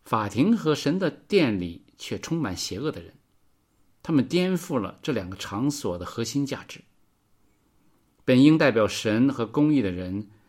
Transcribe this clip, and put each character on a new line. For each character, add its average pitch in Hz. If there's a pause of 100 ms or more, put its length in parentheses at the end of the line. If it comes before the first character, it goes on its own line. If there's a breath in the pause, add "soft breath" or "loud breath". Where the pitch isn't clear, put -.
法 110
庭 160
和 156
神 147
的 180
殿 139
里 87 (140)
却 -
充 165
满 101
邪 -
恶 147
的 85
人， 85 (920)
他 -
们 139
颠 180
覆 160
了 95
这 156
两 98
个 90
场 117
所 92
的 87
核 -
心 139
价 135
值。 - (1400)
本 127
应 151
代 156
表 107
神 113
和 123
公 147
义 135
的 98
人， 92 (180 soft breath)